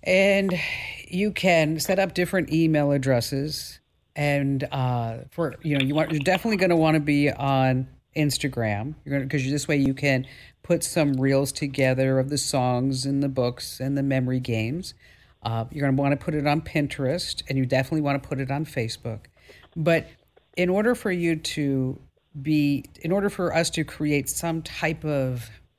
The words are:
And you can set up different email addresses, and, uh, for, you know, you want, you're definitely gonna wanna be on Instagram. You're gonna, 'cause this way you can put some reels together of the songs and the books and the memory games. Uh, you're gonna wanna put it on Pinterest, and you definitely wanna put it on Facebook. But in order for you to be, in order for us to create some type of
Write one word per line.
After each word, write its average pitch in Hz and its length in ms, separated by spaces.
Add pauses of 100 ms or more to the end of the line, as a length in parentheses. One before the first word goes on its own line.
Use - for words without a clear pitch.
And 190 560 (520)
you 196 220
can 160 480
set 190 200
up 190 140
different 180 400
email 151 400
addresses, 135 880 (340)
and, 143 560
uh, 123 460 (120)
for, 160 320
you 147 160
know, 135 60
you 135 100
want, 151 180
you're 156 100
definitely 185 340
gonna 175 220
wanna 160 240
be 143 280
on 131 560 (300)
Instagram. 131 880
You're 139 160
gonna, 135 100
'cause 135 200
this 143 180
way 151 80
you 139 180
can 135 320 (380)
put 170 220
some 147 340
reels 135 320
together 131 680
of 131 120
the 143 80
songs 131 680
and 139 160
the 143 60
books 127 540
and 139 160
the 139 60
memory 131 360
games. 120 540 (500)
Uh, 113 280
you're 143 140
gonna 135 160
wanna 139 140
put 156 180
it 147 140
on 151 140
Pinterest, 143 880
and 135 80
you 131 80
definitely 135 360
wanna 139 180
put 135 200
it 135 120
on 143 140
Facebook. 113 600 (500)
But 165 320 (480)
in 180 140
order 214 260
for 220 160
you 170 240
to 139 640 (420)
be, 143 440 (160)
in 165 100
order 196 180
for 180 240
us 165 180
to 160 120
create 147 460
some 165 320
type 160 420
of 131 460 (300)